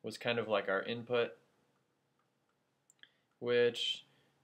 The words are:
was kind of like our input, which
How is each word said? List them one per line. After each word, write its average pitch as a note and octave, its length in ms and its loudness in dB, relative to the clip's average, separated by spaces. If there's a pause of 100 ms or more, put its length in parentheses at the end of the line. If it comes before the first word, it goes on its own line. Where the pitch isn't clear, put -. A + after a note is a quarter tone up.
was A2 140 -12
kind A#2 220 -2
of G#2+ 80 -4
like G2+ 200 2
our G2 160 2
input, A#2+ 540 -2 (2000)
which A#2+ 680 2 (380)